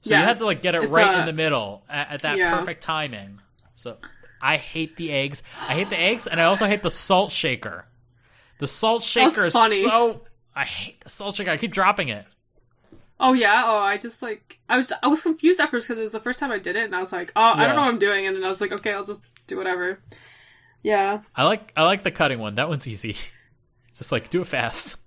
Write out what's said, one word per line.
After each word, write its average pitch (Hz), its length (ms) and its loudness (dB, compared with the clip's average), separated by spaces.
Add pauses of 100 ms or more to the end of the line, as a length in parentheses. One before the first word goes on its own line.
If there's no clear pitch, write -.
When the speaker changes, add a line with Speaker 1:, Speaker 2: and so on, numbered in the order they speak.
Speaker 1:
So 220 120 0
you 208 60 6
Speaker 2:
Yeah. 175 60 4
Speaker 1:
have 233 120 2
to, 226 80 -4
like, 196 160 0
get 175 140 0
it 165 80 0
Speaker 2:
It's 143 100 -2
Speaker 1:
right 190 220 6
Speaker 2:
a 180 60 2
Speaker 1:
in 160 40 0
the 160 80 -6
middle 131 560 -2
at, 143 220 -6
at 147 100 -8
that 147 160 -2
Speaker 2:
Yeah. 175 180 2
Speaker 1:
perfect 170 280 -6
timing. 113 560 -6 (360)
So - 220 -14 (440)
I 147 160 0
hate 160 380 -8
the 165 160 -8
eggs. 139 320 -4 (240)
I 127 60 -2
hate 190 160 -2
the 185 100 -4
eggs, 214 280 0
and 165 120 -4
I 165 60 6
also 196 200 4
hate 202 180 -2
the 196 80 -2
salt 196 400 0
shaker. 113 540 -6 (720)
The 139 80 -4
salt 226 340 0 (120)
Speaker 2:
That 233 120 4
was 320 80 4
Speaker 1:
shaker 190 140 0
is 160 60 0
Speaker 2:
funny. 220 300 4
Speaker 1:
so, 226 380 2 (340)
I 139 100 -2
hate - 360 -12
the - 80 -18
salt 202 260 -10
shaker. 185 160 -4
I 151 60 0
keep 220 140 -4
dropping 190 380 2
it. 104 160 -8 (960)
Speaker 2:
Oh, 262 140 6
yeah? 226 320 4
Oh, 220 140 2
I 202 180 0
just, 233 240 -12
like, - 380 -12 (100)
I 240 80 4
was, 262 240 -2
I 247 60 2
was 302 160 2
confused 330 360 2
at 285 120 2
first 233 160 -4
'cause 233 100 -4
it 220 60 -4
was 214 80 -6
the 220 80 -6
first 247 200 -4
time 269 120 -4
I 208 80 -4
did 185 160 -6
it, 220 100 0
and 185 100 -8
I 180 40 -2
was 185 120 -6
like, 175 240 -8
"Oh, 214 60 4
I 196 140 8
don't 160 40 0 (100)
Speaker 1:
Yeah. 247 40 2
Speaker 2:
know 294 80 2
what 269 80 4
I'm 233 100 -2
doing," 196 280 2
and 190 100 -2
then 190 60 -4
I 185 60 -2
was 190 120 -4
like, 196 100 -4
"Okay, 202 220 -4
I'll 196 100 -6
just 202 180 -10 (260)
do 185 100 -8
whatever." 185 420 -4 (840)
Yeah. 202 380 0 (140)
Speaker 1:
I 131 80 2
like, 208 320 0
I 156 80 2
like 196 200 2
the 180 80 0
cutting 135 280 0
one. 104 160 -6
That 143 140 -2
one's 147 180 -4
easy. 107 280 -8 (400)
<laughs> - 420 -20
Just, - 140 -10
like, 120 180 -4
do 180 120 -2
it 170 60 -8
fast. - 480 -4 (120)